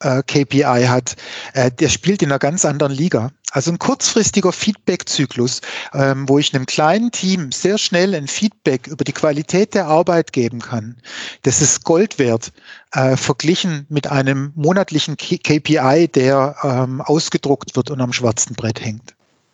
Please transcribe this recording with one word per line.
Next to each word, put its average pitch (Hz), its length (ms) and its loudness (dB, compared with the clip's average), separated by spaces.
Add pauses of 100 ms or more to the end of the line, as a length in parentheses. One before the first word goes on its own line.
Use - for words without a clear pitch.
äh, 135 260 0
K 143 200 0
P 139 140 2
I 127 280 4
hat, 123 260 0 (380)
äh, 127 180 2
der 139 200 0
spielt 190 320 0
in 147 80 2
einer 139 80 0
ganz 170 260 0
anderen 143 280 0
Liga. 135 380 0 (240)
Also 180 160 0
ein 180 80 -2
kurzfristiger 202 720 0
Feedback-Zyklus, - 1120 -2 (320)
ähm, 135 340 0
wo 139 120 6
ich 147 160 0
einem 131 100 -2
kleinen 185 460 2
Team 175 420 -2
sehr 196 240 0
schnell 190 380 0
ein 147 120 -6
Feedback - 600 -2
über 143 180 -4
die 143 80 -4
Qualität 156 640 0
der 185 140 0
Arbeit 165 440 2
geben 117 280 -2
kann, 113 360 -8 (460)
das 131 180 2
ist - 240 0
Gold 170 340 2
wert, 117 320 0 (420)
äh, 131 220 2
verglichen 151 760 0
mit 147 200 -2
einem 139 440 0
monatlichen 160 640 0
K-, - 180 -4
K 151 240 0
P 151 180 0
I, 147 300 4
der, 135 560 2
ähm, 131 380 -2
ausgedruckt - 720 -2
wird 127 140 0
und 135 100 -4
am 123 140 -2
schwarzen 117 420 -2
Brett 110 260 -4
hängt. 110 320 -10 (400)